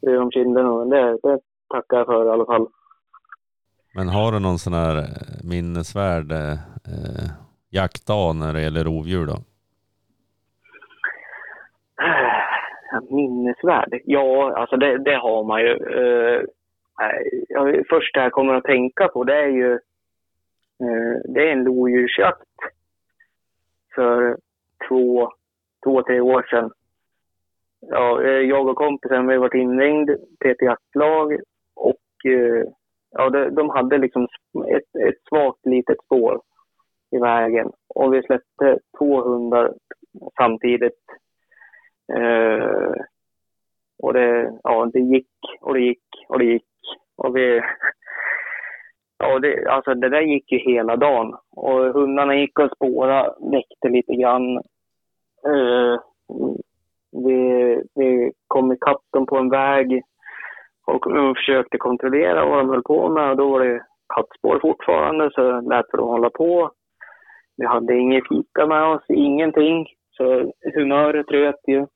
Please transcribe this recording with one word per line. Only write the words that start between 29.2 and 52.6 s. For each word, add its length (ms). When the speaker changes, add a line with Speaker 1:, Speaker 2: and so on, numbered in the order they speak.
Speaker 1:
vi 60
har 80
varit 120
inringd 560
till 120
ett 100
jaktlag 760
och, 560
eh, 320
ja, 180
de, 200
de 200
hade 280
liksom 260
ett, 400
ett 100
svagt 360
litet 400
spår 360
i 60
vägen 540
och 260
vi 100
släppte 560
två 220
hundar 520
samtidigt. 600
Eh, 760
och 100
det, 500
ja, 300
det 60
gick 280
och 120
det 80
gick 220
och 120
det 60
gick 200
och 220
vi, 240
ja, 220
det, 300
alltså 240
det 160
där 120
gick 300
ju 80
hela 360
dagen 380
och 240
hundarna 420
gick 240